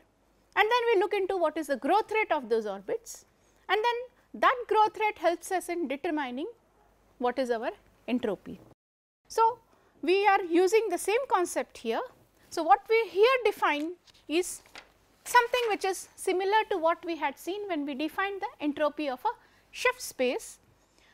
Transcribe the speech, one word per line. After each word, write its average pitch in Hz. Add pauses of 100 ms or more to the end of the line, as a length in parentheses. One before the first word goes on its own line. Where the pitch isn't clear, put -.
(560)
and 415
then 466
we 359
look 403
into 392
what 311
is 320
the 277
growth 370
rate 427
of 269
those 226
orbits, - (440)
and 392
then 466
that 392 (120)
growth 427
rate 427
helps 339
us 349
in 349
determining 285 (720)
what 247
is 247
our 233 (380)
entropy. 220 (680)
So, 453 (420)
we 381
are 392
using 370
the 349
same 440 (100)
concept 349
here. 233 (480)
So, 330
what 392 (100)
we 440
here 453
define 330 (380)
is 339 (600)
something 480
which 392
is 381
similar 392
to 403
what 330
we 339
had 277
seen 403
when 302
we 285
defined 381
the 427 (180)
entropy 294
of 247
a 440 (420)
shift -
space. - (540)